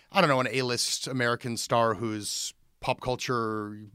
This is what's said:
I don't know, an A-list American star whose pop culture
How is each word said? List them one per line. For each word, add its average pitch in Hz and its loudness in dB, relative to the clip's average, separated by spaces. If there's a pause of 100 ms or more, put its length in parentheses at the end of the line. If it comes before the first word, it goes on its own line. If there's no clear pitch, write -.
(120)
I 202 4
don't 165 6
know, 131 4
an 127 0
A-list 123 0
American 120 0
star 113 2
whose 107 -6 (260)
pop - -2
culture 110 -4 (140)